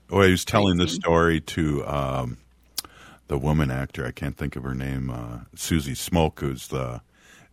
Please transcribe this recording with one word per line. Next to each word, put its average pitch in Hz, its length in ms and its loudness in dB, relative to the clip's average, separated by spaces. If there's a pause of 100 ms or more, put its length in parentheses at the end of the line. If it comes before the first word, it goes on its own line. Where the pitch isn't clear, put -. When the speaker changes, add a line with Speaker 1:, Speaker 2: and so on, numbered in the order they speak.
Speaker 1:
Well, 95 140 6
he 92 80 8
was 90 140 2
telling 98 320 4
Speaker 2:
Great 90 80 4
Speaker 1:
this 82 80 -2
Speaker 2:
scene. 87 80 -6
Speaker 1:
story 82 400 4
to, 76 440 -2
um, 65 520 -4 (920)
the 71 100 -2
woman 76 320 2
actor. 65 360 -6
I 62 60 -8
can't 71 260 -8
think 71 180 -6
of 64 80 -10
her 65 100 -4
name. 65 360 -4
Uh, 58 300 -10 (140)
Susie 69 400 -2
Smoke 80 480 0
is 67 280 -6
the, 64 320 -6 (520)